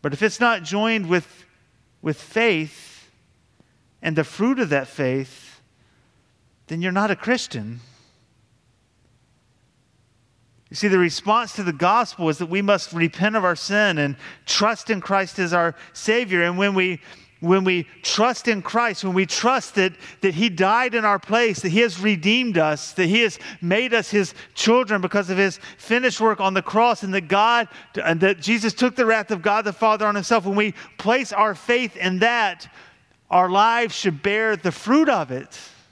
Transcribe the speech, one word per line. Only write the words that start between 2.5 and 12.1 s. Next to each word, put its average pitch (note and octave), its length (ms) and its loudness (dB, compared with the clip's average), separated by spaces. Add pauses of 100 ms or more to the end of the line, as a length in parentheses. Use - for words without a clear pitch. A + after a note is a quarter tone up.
and D#3+ 120 -4
the D#3 80 2
fruit A#3+ 360 -2
of F#3+ 100 -2
that C#3 180 0
faith, C3 720 -6 (1040)
then E3 120 -8
you're F3+ 120 -2
not G3+ 180 0
a F#3+ 60 2
Christian. A#2+ 640 -4 (3000)
You - 60 -18
see, G#3 140 0
the F#3 100 4
response G#3 540 0
to G#3 100 -8
the F3 100 -4
gospel F3+ 560 0